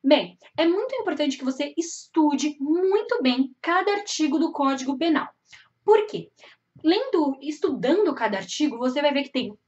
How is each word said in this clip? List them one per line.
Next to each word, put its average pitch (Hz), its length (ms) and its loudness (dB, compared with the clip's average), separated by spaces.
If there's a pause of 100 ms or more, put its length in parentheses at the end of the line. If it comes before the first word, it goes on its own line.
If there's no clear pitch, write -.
Bem, 269 360 2 (180)
é 330 100 2
muito 427 280 0
importante 302 440 -2
que 254 60 -12
você 285 320 -4
estude 302 840 0
muito 381 640 0
bem 254 380 0
cada 370 320 0
artigo 311 460 -2
do 320 140 0
Código 269 460 -2
Penal. 320 300 0 (540)
Por 427 240 4
quê? - 240 -10 (520)
Lendo, 330 580 2
estudando 302 760 0
cada 226 220 -2
artigo, 277 400 -4
você 254 240 -2
vai 285 120 2
ver 277 120 0
que - 80 -14
tem 208 240 -6 (120)